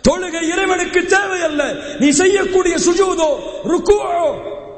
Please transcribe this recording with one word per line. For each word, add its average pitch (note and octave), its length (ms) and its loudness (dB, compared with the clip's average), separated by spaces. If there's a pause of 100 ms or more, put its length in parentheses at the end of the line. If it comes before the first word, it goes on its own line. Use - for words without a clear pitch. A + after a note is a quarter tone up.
தொழுகை E4+ 420 -2
இறைவனுக்கு F4+ 540 0
தேவை F#4+ 360 0
அல்ல. D4 320 -2 (260)
நீ C#4+ 100 4
செய்யக்கூடிய F#4 680 2
சுஜூதோ E4+ 600 2 (320)
ருக்குவோ F4 680 0 (420)